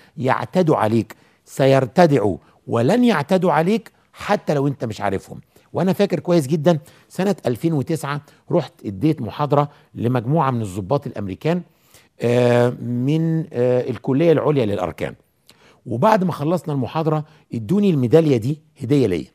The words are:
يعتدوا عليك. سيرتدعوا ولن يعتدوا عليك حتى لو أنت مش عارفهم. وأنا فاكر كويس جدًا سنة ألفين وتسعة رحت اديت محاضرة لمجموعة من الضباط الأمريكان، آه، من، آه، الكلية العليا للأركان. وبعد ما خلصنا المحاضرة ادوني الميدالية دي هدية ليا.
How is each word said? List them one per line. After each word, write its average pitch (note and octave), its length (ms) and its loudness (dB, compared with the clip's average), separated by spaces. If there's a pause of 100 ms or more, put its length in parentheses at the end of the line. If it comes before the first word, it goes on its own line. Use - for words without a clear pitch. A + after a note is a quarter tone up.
(180)
يعتدوا C3 580 0
عليك. G#2+ 400 0 (300)
سيرتدعوا C3+ 920 2 (300)
ولن C3+ 360 2
يعتدوا F#3 480 2
عليك E3+ 400 0 (220)
حتى - 400 -2
لو C#3+ 140 0
أنت C3+ 180 -4
مش G#2+ 160 -8
عارفهم. G2 400 -6 (320)
وأنا F3 200 0
فاكر F#3+ 260 0
كويس E3+ 280 0
جدًا D#3 320 2 (300)
سنة F#3 260 -2 (100)
ألفين D3 280 -2
وتسعة D3 480 -4 (300)
رحت - 220 -2 (120)
اديت C#3+ 360 -2
محاضرة C#3+ 480 0 (260)
لمجموعة B2+ 560 0
من A#2 100 -2
الضباط G#2 460 -4
الأمريكان، A#2+ 540 -4 (600)
آه، A#2+ 480 4
من، C#3 720 -2 (140)
آه، B2 360 0
الكلية C#3 420 2
العليا C3+ 340 2
للأركان. E2+ 500 -4 (720)
وبعد F3+ 380 2
ما E3+ 80 -2
خلصنا D3+ 420 -4
المحاضرة D3+ 520 -4 (280)
ادوني D#3+ 360 0
الميدالية C#3+ 480 2
دي C3 240 -4 (200)
هدية B2+ 260 2
ليا. E2+ 280 -2